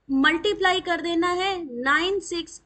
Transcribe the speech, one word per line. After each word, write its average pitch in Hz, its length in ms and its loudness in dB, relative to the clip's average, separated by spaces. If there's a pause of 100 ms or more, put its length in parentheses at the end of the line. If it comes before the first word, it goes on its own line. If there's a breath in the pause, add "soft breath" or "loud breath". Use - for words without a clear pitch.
(120)
Multiply 359 720 2
कर 339 200 -2
देना 339 260 0
है 359 540 -4
नाइन 320 380 0
सिक्स 330 460 -8